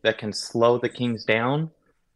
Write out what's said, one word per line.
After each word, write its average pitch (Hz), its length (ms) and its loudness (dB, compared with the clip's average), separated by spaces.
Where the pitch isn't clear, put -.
that 110 160 0
can 107 160 -6
slow 120 460 2
the 117 100 -2
Kings 120 360 -4
down, 131 440 0